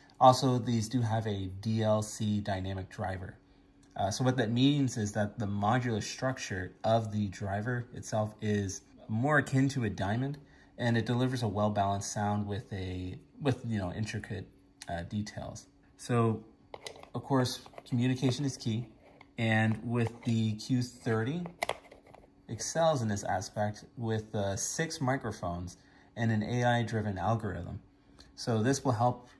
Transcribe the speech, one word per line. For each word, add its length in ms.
Also, 400
these 300
do 140
have 240
a 220
D 340
L 180
C 400
dynamic 480
driver. 480
Uh, 160
so 140
what 140
that 120
means 460
is 160
that 260
the 60
modular 580
structure 800
of 300
the 160
driver 640
itself 480
is 400
more 280
akin 320
to 160
a 60
diamond, 480
and 180
it 80
delivers 380
a 60
well-balanced 600
sound 360
with 260
a, 460
with, 240
you 100
know, 160
intricate, 560
uh, 140
details. 640
So, 440
of 100
course, 360
communication 600
is 100
key, 320
and 480
with 380
the 320
Q 260
thirty, 640
excels 520
in 60
this 160
aspect 600
with, 380
uh, 220
six 440
microphones 760
and 160
an 100
A 220
I 180
driven 340
algorithm. 640
So 260
this 240
will 60
help 380